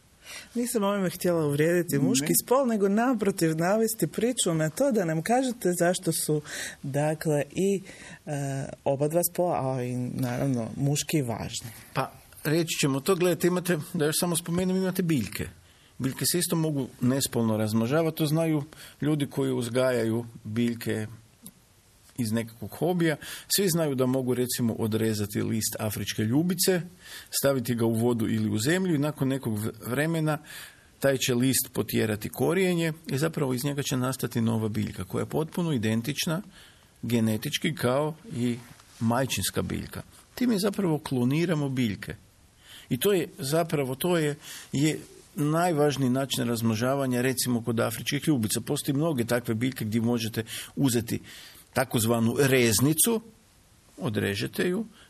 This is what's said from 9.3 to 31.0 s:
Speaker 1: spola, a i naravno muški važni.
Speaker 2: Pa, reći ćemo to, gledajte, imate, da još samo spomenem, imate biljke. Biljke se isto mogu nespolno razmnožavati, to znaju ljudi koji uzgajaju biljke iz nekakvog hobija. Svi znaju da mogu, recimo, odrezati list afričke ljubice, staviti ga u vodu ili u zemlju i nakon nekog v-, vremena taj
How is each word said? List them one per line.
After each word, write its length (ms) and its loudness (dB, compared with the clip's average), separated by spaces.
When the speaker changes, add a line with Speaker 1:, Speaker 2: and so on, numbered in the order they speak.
Speaker 1:
spola, 420 0
a 80 -2
i 140 -4
naravno 800 -2
muški 460 0
važni. 480 -6
Speaker 2:
Pa, 180 -4
reći 360 0
ćemo 200 2
to, 140 2
gledajte, 320 2
imate, 320 2
da 120 0
još 160 0
samo 160 0
spomenem, 400 0
imate 260 0
biljke. 460 0
Biljke 280 -2
se 120 0
isto 180 0
mogu 320 0
nespolno 560 0
razmnožavati, 600 0
to 100 2
znaju 360 2
ljudi 260 2
koji 260 -2
uzgajaju 720 2
biljke 640 -2
iz 140 -2
nekakvog 460 -6
hobija. 380 2
Svi 120 2
znaju 260 2
da 120 2
mogu, 280 2
recimo, 440 0
odrezati 640 0
list 360 -2
afričke 440 -4
ljubice, 600 2
staviti 440 0
ga 120 2
u 80 2
vodu 340 2
ili 220 0
u 80 0
zemlju 360 2
i 40 2
nakon 300 0
nekog 300 -2
v-, 120 -4
vremena 520 0
taj 200 2